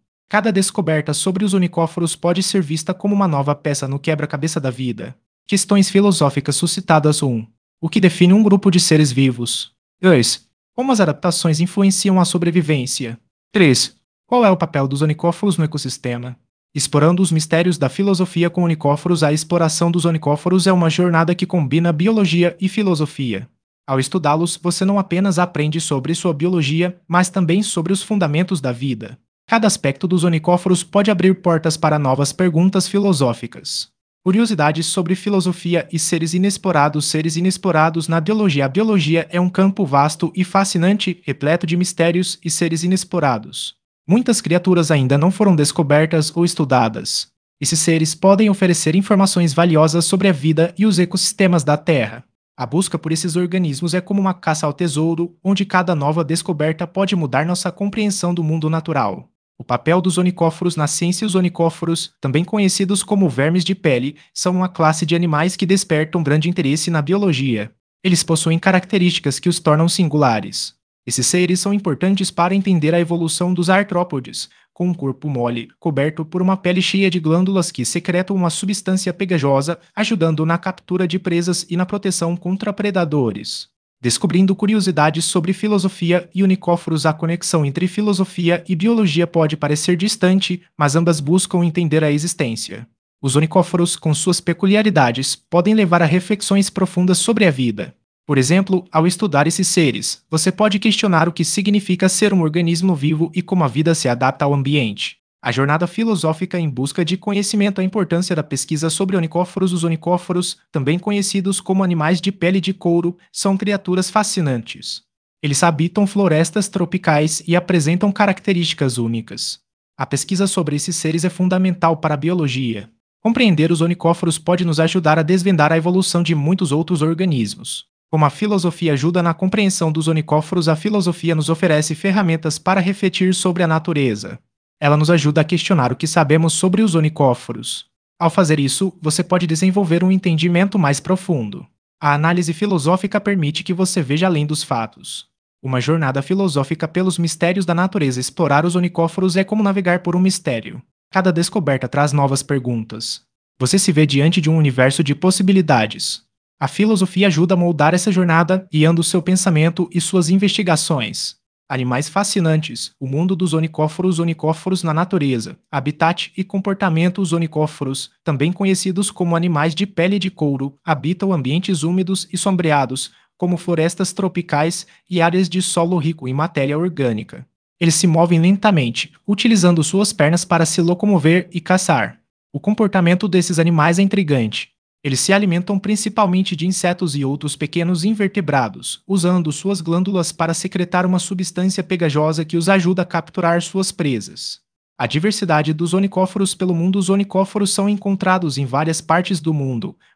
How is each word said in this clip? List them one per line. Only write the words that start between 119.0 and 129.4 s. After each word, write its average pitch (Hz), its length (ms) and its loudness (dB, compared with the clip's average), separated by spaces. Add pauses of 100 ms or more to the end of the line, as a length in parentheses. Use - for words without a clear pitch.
A 131 80 -6
pesquisa 185 440 -2
sobre 147 260 -2
esses 151 220 -6
seres 160 280 -2
é 180 60 -2
fundamental 185 680 0
para 151 160 -2
a - 20 -2
biologia. 135 760 -4 (320)
Compreender 208 480 2
os 165 100 0
onicóforos 170 560 0
pode 180 280 0
nos 160 160 0
ajudar 160 360 2
a 165 60 4
desvendar 170 480 2
a 165 60 2
evolução 175 480 0
de 160 100 0
muitos 156 380 0
outros 160 300 0
organismos. 156 800 -2 (240)
Como 156 160 2
a 139 60 4
filosofia 180 600 -2
ajuda 165 300 0
na 165 120 0
compreensão 190 560 0